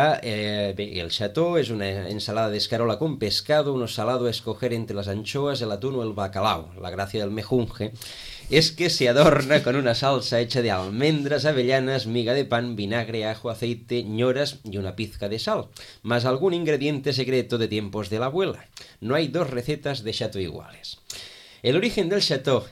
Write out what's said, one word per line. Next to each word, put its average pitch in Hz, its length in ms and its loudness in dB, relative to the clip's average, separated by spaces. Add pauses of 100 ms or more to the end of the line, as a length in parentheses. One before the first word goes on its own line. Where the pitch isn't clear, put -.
(220)
eh, 104 520 -2
bé, 101 260 -4
el 82 120 -4
xató 165 460 0
és 123 100 2
una 98 400 -4
ensalada 107 400 -2
de 104 80 -2
escarola 110 420 0
con 156 200 -2
pescado, 143 560 2
uno 123 120 -2
salado 120 400 0
a 117 40 2
escoger 113 420 -4
entre 107 240 -4
las 98 120 -4
anchoas, 117 520 -2
el 110 120 -2
atún 101 240 -4
o 120 60 0
el 110 120 -2
bacalao. 95 680 -2
La 90 80 -8
gracia 98 320 -4
del 101 100 -2
mejunje 110 640 0 (560)
es 156 240 4
que 175 160 0
se 131 220 4
adorna 143 520 6
con 123 140 2
una 127 180 4
salsa 123 460 2
hecha 120 220 0
de 113 80 2
almendras, 135 760 2
avellanas, 131 600 2
miga 117 260 0
de 135 140 2
pan, 120 300 -2
vinagre, 110 500 -2
ajo, 110 240 -4
aceite, 120 540 -4
ñoras 127 600 0
y 101 140 -6
una 95 180 -4
pizca 104 320 -6
de 110 100 -4
sal, 180 280 -2 (360)
más 117 220 0
algún 135 300 2
ingrediente 147 580 0
secreto 123 460 0
de 113 100 0
tiempos 104 400 -4
de 107 120 -2
la 127 60 0
abuela. 160 380 -2 (380)
No 113 120 0
hay 160 140 2
dos 131 220 -2
recetas 135 520 -4
de 107 120 -4
xató 104 260 -4
iguales. - 560 -10 (680)
El 131 140 4
origen 196 340 2
del 202 100 2
xató 135 520 2